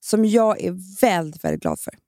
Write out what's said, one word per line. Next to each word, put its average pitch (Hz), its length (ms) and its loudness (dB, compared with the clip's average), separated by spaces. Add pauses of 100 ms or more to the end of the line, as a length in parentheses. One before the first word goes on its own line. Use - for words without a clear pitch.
som 214 200 2
jag 214 360 2
är 185 400 -8
väldigt, 170 420 0
väldigt 78 180 -4
glad - 180 -4
för. - 140 -14 (140)